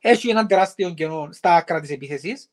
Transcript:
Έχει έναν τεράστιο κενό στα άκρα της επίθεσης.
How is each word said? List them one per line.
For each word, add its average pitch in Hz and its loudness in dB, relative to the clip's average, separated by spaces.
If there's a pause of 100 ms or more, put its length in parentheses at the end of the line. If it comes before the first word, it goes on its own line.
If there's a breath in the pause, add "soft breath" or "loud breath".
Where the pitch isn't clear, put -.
Έχει 320 4
έναν 220 2
τεράστιο 190 0
κενό 156 -8
στα 175 2
άκρα 165 2
της 147 -12
επίθεσης. 143 -10